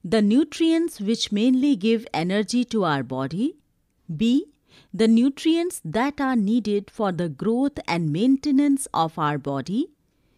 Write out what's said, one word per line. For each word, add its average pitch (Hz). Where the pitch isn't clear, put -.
The 214
nutrients 320
which 214
mainly 254
give 220
energy 202
to 220
our 139
body. 135
B. 240
The 226
nutrients 320
that 240
are 262
needed 208
for 202
the 170
growth 226
and 165
maintenance 269
of 165
our 147
body. 156